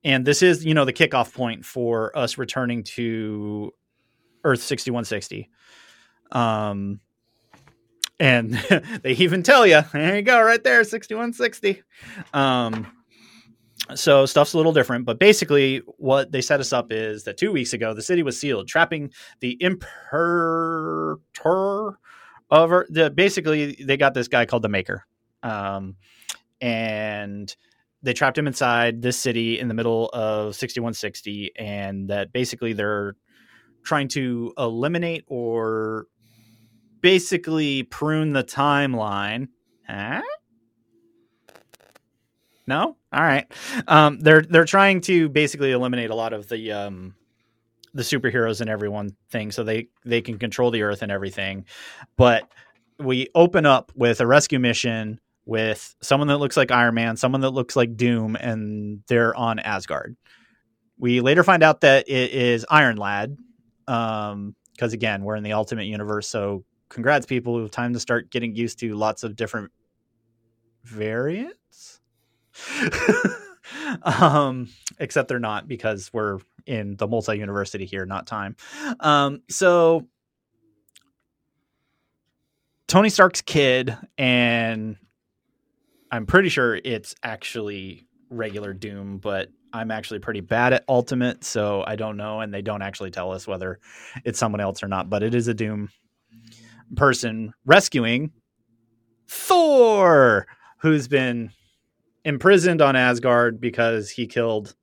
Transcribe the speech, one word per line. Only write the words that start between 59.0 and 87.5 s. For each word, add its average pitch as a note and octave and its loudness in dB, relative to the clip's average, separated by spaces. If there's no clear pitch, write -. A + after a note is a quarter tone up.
they're A#2 4
on A#2 -2
Asgard. F#2+ -6
We B2 2
later C#3+ 6
find F3 6
out D#3 6
that C3+ 6
it C3 0
is A#2+ 0
Iron C#3 4
Lad, G#2 -4
um, G#2+ -4
'cause A#2 -2
again, G#2+ -4
we're G#2+ -4
in G#2 -8
the G#2 -6
Ultimate G#2+ -4
Universe, G#2 -6
so G2+ -6
congrats, C3 0
people. A#2+ -4
Time A#2+ -6
to A#2 -6
start A#2 -4
getting A#2 -6
used A#2 -6
to A2+ -6
lots G#2+ -2
of G#2+ -10
different G#2+ -8
variants. A#2+ -8
<laughs> G#4 -2
Um, C3+ 2
except C#3 -2
they're B2+ -2
not, G#2+ -6
because A2 -6
we're G#2 -4
in G#2 -8
the G#2 -4
multi-university G#2 -4
here, F#2+ -8
not F#2+ -10
time. G#2 -8
Um, C#3+ 0
so E3 2
Tony G3+ 4
Stark's F#3 4
kid, B2+ 0
and A#2 0
I'm A2+ -6
pretty F#3 4
sure B2 0
it's A2+ -8
actually G#2 -10